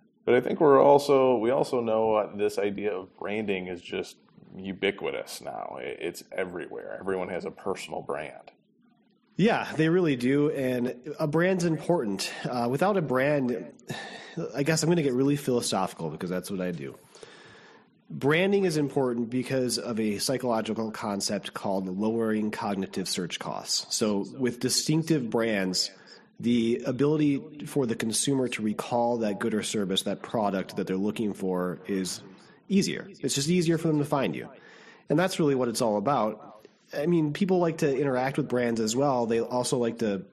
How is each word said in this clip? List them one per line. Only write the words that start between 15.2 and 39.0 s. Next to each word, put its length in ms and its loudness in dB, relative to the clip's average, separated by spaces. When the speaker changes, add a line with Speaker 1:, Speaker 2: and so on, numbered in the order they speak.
Speaker 2:
philosophical 720 0
because 220 -6
that's 200 -4
what 120 -4
I 80 -2
do. 260 -8
Branding 560 4
is 100 0
important 540 0
because 480 0
of 200 -4
a 200 0
psychological 720 -2
concept 640 -4
called 340 -2
lowering 640 0
cognitive 580 -4
search 300 -4
costs. 580 -6
So 300 0
with 240 -2
distinctive 720 0
brands, 600 0
the 460 2
ability 800 0
for 220 -2
the 80 -2
consumer 540 0
to 120 -6
recall 580 0
that 220 -2
good 140 0
or 80 0
service, 400 -2
that 180 -4
product 560 -2
that 100 -2
they're 100 0
looking 360 -2
for 540 -2
is 340 -2
easier. 400 0
It's 140 -2
just 140 -2
easier 300 4
for 100 0
them 100 4
to 60 2
find 320 0
you. 140 -10
And 100 2
that's 220 2
really 140 4
what 140 2
it's 120 -2
all 160 2
about. 720 -2
I 120 -4
mean, 260 2
people 280 2
like 180 2
to 200 2
interact 380 0
with 100 0
brands 320 0
as 160 0
well. 300 2